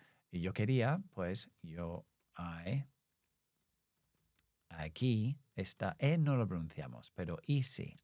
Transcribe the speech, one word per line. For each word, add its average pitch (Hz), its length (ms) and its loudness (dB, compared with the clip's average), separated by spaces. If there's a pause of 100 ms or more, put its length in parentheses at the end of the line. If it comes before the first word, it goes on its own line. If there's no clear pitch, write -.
(320)
yo 90 200 0
quería, 127 480 4 (140)
pues 92 380 -2 (100)
yo, 85 460 -6 (320)
I. 87 460 -4 (1800)
Aquí 110 720 0 (160)
esta - 440 -2
E 151 180 4
no 147 200 4
lo 113 100 4
pronunciamos, 76 640 -6
pero 82 340 -4
I 143 160 2
sí. - 420 -4